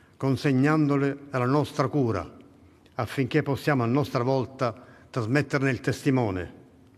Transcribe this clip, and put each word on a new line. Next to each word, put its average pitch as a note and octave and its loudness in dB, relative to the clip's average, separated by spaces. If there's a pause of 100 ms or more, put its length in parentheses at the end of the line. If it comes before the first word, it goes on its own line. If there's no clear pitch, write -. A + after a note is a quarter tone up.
(160)
consegnandole C#3 2 (140)
alla B2 0
nostra C3+ 0
cura, A2 0 (680)
affinché C3 -2
possiamo C3+ 0
a A2+ 2
nostra C3 0
volta B2+ -2 (240)
trasmetterne C3+ 0
il A#2 -2
testimone. A#2 -2 (440)